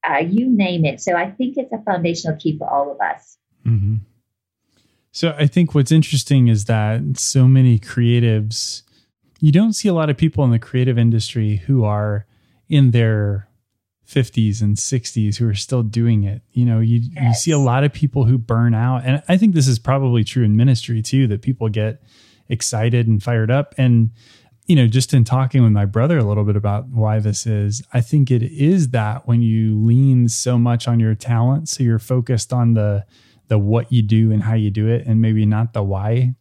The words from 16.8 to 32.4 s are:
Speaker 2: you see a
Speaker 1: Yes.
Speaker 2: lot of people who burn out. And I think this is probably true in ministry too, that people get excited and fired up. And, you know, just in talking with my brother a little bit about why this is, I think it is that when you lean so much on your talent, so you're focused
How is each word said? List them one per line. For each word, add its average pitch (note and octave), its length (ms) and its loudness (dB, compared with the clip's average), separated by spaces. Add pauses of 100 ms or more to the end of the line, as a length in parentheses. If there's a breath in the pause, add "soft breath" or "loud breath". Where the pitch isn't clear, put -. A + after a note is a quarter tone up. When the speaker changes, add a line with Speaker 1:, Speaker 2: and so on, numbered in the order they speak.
Speaker 2:
you C3 320 -2
see D#3+ 180 -2
a D3+ 60 2
Speaker 1:
Yes. C#3 80 2
Speaker 2:
lot B2+ 180 0
of D3 100 -2
people C#3 320 -2
who B2+ 120 2
burn A#2 360 0
out. B2 320 -2
And C3+ 240 -2
I F#3 80 4
think G3+ 160 2
this C#3+ 140 2
is A#2+ 120 0
probably C3 440 0
true A#2+ 200 -2
in G#2+ 120 2
ministry A#2 460 0
too, C3 260 0
that G#2 140 -4
people B2+ 280 -4
get G#2+ 320 -4 (480 soft breath)
excited A#2 580 -2
and G#2+ 140 2
fired A2+ 300 -2
up. C#3+ 260 -2
And, A#2 340 2 (540 soft breath)
you F3 100 2
know, B2+ 120 4
just B2+ 260 0
in B2 100 4
talking C3 400 0
with A2 80 4
my G#2 140 2
brother A#2+ 320 0
a B2 60 0
little G#2 200 0
bit G#2 120 0
about G#2 320 -4
why A2 320 -2
this G#2 260 -4
is, G#2+ 360 -4 (120)
I B2 80 0
think C3+ 300 0
it A#2+ 120 2
is D3+ 460 0
that A2 380 -4
when A#2 140 2
you A2 360 0
lean B2 500 4
so B2 300 -2
much A#2+ 300 0
on A#2 120 0
your A2 160 0
talent, B2 540 -2
so - 140 -6
you're A#2 160 2
focused B2 520 -4